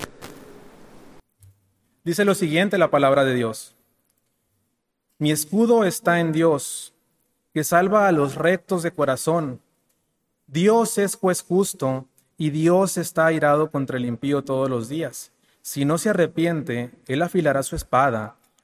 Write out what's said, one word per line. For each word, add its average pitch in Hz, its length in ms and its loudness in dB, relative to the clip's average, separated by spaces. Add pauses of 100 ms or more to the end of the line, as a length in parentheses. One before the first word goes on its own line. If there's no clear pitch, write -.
(2000)
Dice 170 220 0
lo 196 80 4
siguiente 180 460 0
la 156 100 4
palabra 139 360 4
de 131 100 0
Dios: 113 400 -6 (1400)
"Mi 151 120 0
escudo 220 520 2
está 170 360 0
en 165 120 0
Dios, 160 640 -2 (580)
que 151 100 -2
salva 190 440 2
a 185 40 4
los 143 220 0
rectos 175 480 -2
de 165 100 -4
corazón. 143 680 -2 (840)
Dios 214 500 2
es 202 180 -2
juez 180 280 -2
justo, 135 640 -2 (320)
y 151 100 0
Dios 175 480 2
está 160 300 0
airado 151 420 2
contra 131 280 -4
el 123 100 -4
impío 139 360 -2
todos 135 240 -2
los 120 220 -4
días. 151 420 -10 (300)
Si - 240 -6
no 160 140 0
se 214 100 -2
arrepiente, 160 800 -2 (160)
él 135 160 -4
afilará 156 400 0
su 151 140 -8
espada, 123 600 -2 (280)